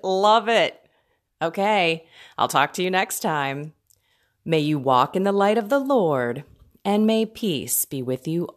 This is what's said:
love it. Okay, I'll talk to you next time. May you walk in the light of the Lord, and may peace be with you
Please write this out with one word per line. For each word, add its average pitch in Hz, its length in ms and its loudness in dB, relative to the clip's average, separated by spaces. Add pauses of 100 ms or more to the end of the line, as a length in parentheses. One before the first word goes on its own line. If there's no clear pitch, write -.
love 208 440 2
it. 208 320 0 (640)
Okay, 170 640 0 (300)
I'll 123 120 0
talk 139 260 0
to 185 80 -4
you 185 80 0
next 185 300 -2
time. 147 520 -4 (720)
May 160 140 0
you 151 200 0
walk 131 380 4
in 185 60 0
the 196 100 0
light 202 240 2
of 214 140 -2
the 277 80 2
Lord, 151 640 0 (400)
and 208 220 2
may 220 180 2
peace 180 600 -4
be 135 160 -8
with 127 260 -6
you 170 280 -4